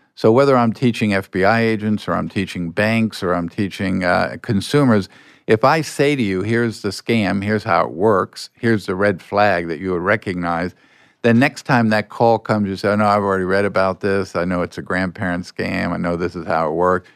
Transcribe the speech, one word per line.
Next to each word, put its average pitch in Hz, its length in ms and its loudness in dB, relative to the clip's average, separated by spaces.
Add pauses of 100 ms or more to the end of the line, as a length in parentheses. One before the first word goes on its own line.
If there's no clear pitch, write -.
(160)
So 113 160 4
whether 135 260 6
I'm 117 160 2
teaching 113 400 0
F 95 160 -2
B 92 160 0
I 113 160 4
agents 107 460 -2
or 87 80 -2
I'm 87 120 -4
teaching 87 440 -6
banks 110 500 0
or 90 140 0
I'm 87 120 -2
teaching, 95 560 -4
uh, 90 380 0
consumers, 110 680 2 (360)
if 110 180 2
I 151 180 4
say 143 340 0
to 127 80 0
you, 95 180 0
"Here's 113 400 -2
the 104 80 -4
scam, 101 540 -2
here's 104 200 -2
how 85 220 2
it 58 60 -6
works, 95 640 0
here's 113 320 0
the 95 80 -4
red 98 260 0
flag 98 460 0
that 80 120 -6
you 92 120 -4
would 87 100 -2
recognize," 90 720 -2 (480)
then 117 160 6
next - 300 0
time 117 220 2
that 107 200 0
call 117 300 4
comes, 107 280 -2
you 95 80 -4
say, 101 140 -2
"Oh, 104 60 2
no, 107 100 2
I've 104 160 2
already 98 220 0
read 95 220 2
about 95 340 0
this. 98 360 -2
I 87 80 0
know 90 200 -2
it's 87 160 -8
a - 20 -10
grandparent 90 640 -4
scam. 92 460 -6
I 87 60 -6
know 87 180 -4
this 87 200 -6
is 82 120 -8
how 82 200 0
it 76 60 -4
works." 90 420 0